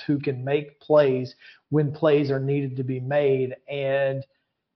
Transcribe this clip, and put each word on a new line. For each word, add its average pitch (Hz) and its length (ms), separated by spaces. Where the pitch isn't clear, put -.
who 143 140
can 131 260
make 147 340
plays 131 540
when 147 220
plays 147 380
are 135 100
needed 139 380
to 135 60
be 131 160
made." 131 560
And 135 560